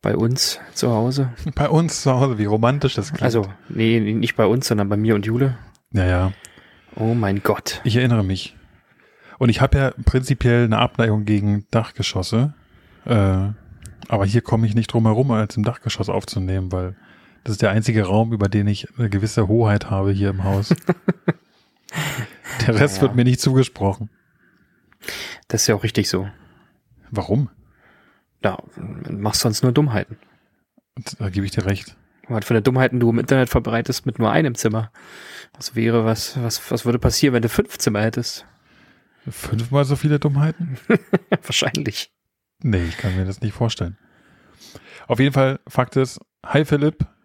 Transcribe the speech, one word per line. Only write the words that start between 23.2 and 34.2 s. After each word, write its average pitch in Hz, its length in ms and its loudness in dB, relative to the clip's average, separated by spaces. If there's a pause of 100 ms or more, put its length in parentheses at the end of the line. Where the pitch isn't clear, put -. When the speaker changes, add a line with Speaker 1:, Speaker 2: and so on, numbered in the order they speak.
Speaker 2:
nicht 123 160 4
zugesprochen. 107 680 0 (1400)
Speaker 1:
Das - 160 -2
ist - 60 0
ja 113 80 4
auch - 80 -8
richtig 107 260 -2
so. 95 180 -2 (840)
Speaker 2:
Warum? 110 380 -2 (960)
Speaker 1:
Ja, 95 140 -2 (500)
machst 104 320 -4
sonst 107 220 0
nur 127 100 2
Dummheiten. 120 460 0 (1000)
Speaker 2:
Da 98 120 -6
gebe 98 160 -2
ich 98 60 -8
dir - 120 -2
recht. 98 320 -4 (320)
Speaker 1:
Was 113 160 -4
für - 80 -2
eine 113 80 4
Dummheiten 127 400 2
du 117 80 4
im 117 120 2
Internet 127 280 2
verbreitest 117 560 -2
mit 131 140 -4
nur 110 120 4